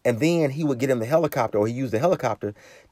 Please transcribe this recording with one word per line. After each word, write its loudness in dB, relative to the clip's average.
And 2
then 2
he -4
would 0
get -2
in 2
the -2
helicopter, 0
or 4
he -2
used -4
the 0
helicopter, -2